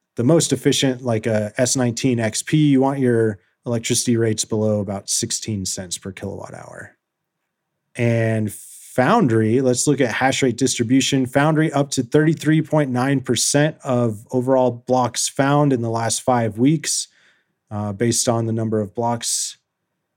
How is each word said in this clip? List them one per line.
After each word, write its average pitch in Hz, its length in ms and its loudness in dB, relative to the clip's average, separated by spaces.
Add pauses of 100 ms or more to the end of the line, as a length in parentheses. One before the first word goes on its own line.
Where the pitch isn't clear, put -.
(160)
the 117 80 -2
most 151 280 4
efficient, 131 520 0
like, 113 240 -2
a 107 280 -2
S 127 200 0
nineteen 120 440 0
X 110 220 -4
P, - 160 0 (120)
you 131 120 4
want 135 160 0
your 113 400 2 (300)
electricity 120 500 0
rates 110 260 0
below 107 360 0
about 98 280 -8
sixteen - 600 -4
cents 90 320 -10
per 98 120 -12
kilowatt 95 440 -12
hour. - 420 -18 (1000)
And 113 560 0
Foundry, 127 1080 0
let's 127 240 0
look 143 160 2
at 117 100 0
hash 131 300 0
rate 123 160 0
distribution. 131 680 0
Foundry 151 440 2
up 139 200 -2
to 131 100 -2
thirty-three 156 640 2
point 151 260 0
nine 127 320 0
percent 143 600 0
of 120 480 -2
overall 127 400 2
blocks 123 580 -2
found 143 420 2
in 120 120 0
the 117 80 -4
last 113 320 -4
five 117 340 0
weeks, 143 500 0 (640)
uh, 104 240 -6
based 113 340 0
on 117 200 0
the 113 40 -2
number 113 300 -2
of 98 140 -8
blocks - 640 -4 (600)